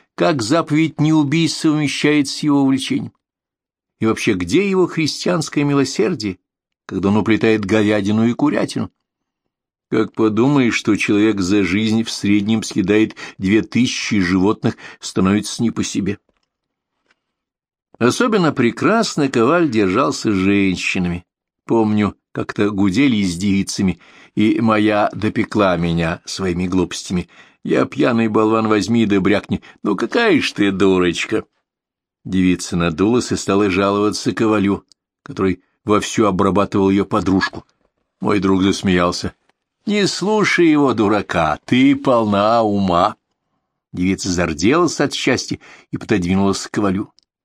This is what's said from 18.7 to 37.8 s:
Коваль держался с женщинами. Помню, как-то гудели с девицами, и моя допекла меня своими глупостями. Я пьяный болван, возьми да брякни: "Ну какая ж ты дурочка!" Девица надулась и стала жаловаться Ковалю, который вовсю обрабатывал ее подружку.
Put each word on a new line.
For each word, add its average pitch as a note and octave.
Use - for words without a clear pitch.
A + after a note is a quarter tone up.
Коваль D3
держался A2
с G2+
женщинами. F#2
Помню, G#2+
как-то G#2+
гудели G#2
с F2+
девицами, G2
и G#2+
моя G#2+
допекла G#2
меня E2+
своими F2+
глупостями. F2+
Я -
пьяный A#2+
болван, A2
возьми G#2+
да G2+
брякни: G2
"Ну G3+
какая A3
ж -
ты G2+
дурочка!" F#2
Девица F#2
надулась F2
и G2+
стала G2+
жаловаться G2+
Ковалю, G2+
который F#2+
вовсю G#2
обрабатывал G2
ее G2
подружку. F#2+